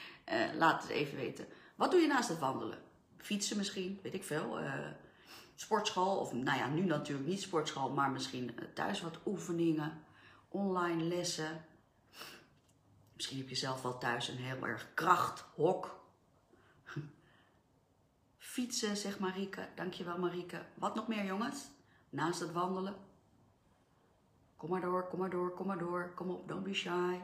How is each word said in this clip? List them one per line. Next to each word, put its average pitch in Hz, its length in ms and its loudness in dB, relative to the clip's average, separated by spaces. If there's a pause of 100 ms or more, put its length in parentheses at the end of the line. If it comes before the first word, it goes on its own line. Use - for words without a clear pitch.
(240)
Eh, 117 300 0
laat 156 280 6
het - 80 -6
even 147 260 0
weten. - 300 -4 (300)
Wat 277 140 4
doe 370 100 10
je 311 60 10
naast 277 220 4
het 160 100 0
wandelen? 123 400 0 (380)
Fietsen 208 400 -2
misschien, 196 460 -2
weet - 120 -8
ik - 100 -4
veel. 165 340 -2
Eh, 147 280 -4 (680)
sportschool, 196 640 2
of 139 140 -2
nou 131 260 2
ja, 120 100 0
nu 156 160 4
natuurlijk 147 440 0
niet 196 140 0
sportschool, 139 480 0
maar 139 200 4
misschien, 127 480 -4
eh, - 60 -6 (100)
thuis 190 260 0
wat 165 260 -6
oefeningen, 165 800 2 (440)
online 180 540 2
lessen. 165 640 -2 (1500)
Misschien - 240 -6
heb 131 100 -6
je 127 60 -6
zelf 131 280 -2
wel 123 160 -2
thuis 123 300 0
een 131 80 -6
heel 127 300 -4
erg - 280 -4
krachthok. - 1120 4 (800)
<laughs> - 160 -8 (1400)
Fietsen, 220 580 -2
zegt 202 220 -4
Marieke. 190 560 -4
Dankjewel, 175 440 -4
Marieke. 175 440 -2 (120)
Wat 202 200 -2
nog 220 140 -4
meer, 214 160 0
jongens? 196 420 -2 (420)
Naast 165 320 0
het 165 120 -4
wandelen. 190 420 0 (1600)
Kom 156 140 -6
maar 185 100 2
door, 180 280 0
kom 175 100 -6
maar 185 120 0
door, 180 240 0
kom 190 120 -4
maar 190 120 0
door. 175 360 -2
Kom 180 160 -4
op, - 180 -6
don't 190 160 -4
be 190 100 -2
shy. 180 500 0